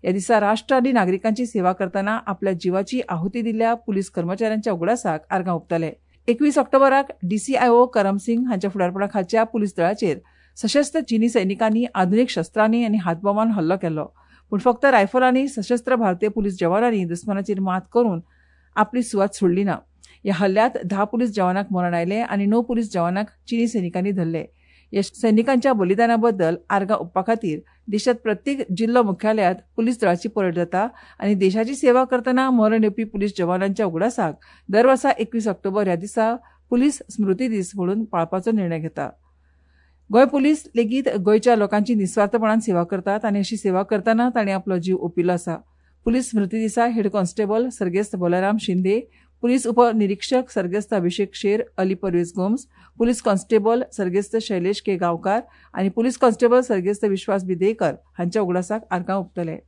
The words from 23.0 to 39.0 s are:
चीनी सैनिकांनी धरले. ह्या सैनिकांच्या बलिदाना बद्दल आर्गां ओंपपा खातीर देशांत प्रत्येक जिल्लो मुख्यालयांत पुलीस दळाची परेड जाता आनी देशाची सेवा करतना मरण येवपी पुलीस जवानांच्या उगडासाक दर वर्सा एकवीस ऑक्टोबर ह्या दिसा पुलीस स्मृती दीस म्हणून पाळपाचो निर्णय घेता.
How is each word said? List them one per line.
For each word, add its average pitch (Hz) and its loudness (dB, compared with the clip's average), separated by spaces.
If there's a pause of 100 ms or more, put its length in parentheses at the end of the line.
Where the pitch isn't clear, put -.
चीनी 233 0
सैनिकांनी 185 -2
धरले. 165 -2 (480)
ह्या 196 0
सैनिकांच्या 233 2
बलिदाना 208 2
बद्दल 196 0 (140)
आर्गां 196 0
ओंपपा 175 -4
खातीर 220 -2 (280)
देशांत 214 0
प्रत्येक 247 -4 (120)
जिल्लो 233 2
मुख्यालयांत 202 0 (200)
पुलीस 226 0
दळाची 180 0
परेड 185 -2
जाता 175 -2 (320)
आनी 202 0
देशाची 208 0
सेवा 254 4
करतना 254 0
मरण 220 4
येवपी 214 -2
पुलीस 208 -4
जवानांच्या 190 0
उगडासाक 175 -2 (320)
दर 214 4
वर्सा 262 4
एकवीस 226 -2
ऑक्टोबर 196 -2
ह्या 185 0
दिसा 220 -2 (340)
पुलीस 262 2
स्मृती 208 0
दीस 202 -4
म्हणून 196 -2
पाळपाचो 185 -2
निर्णय 180 -2
घेता. 151 -8 (1000)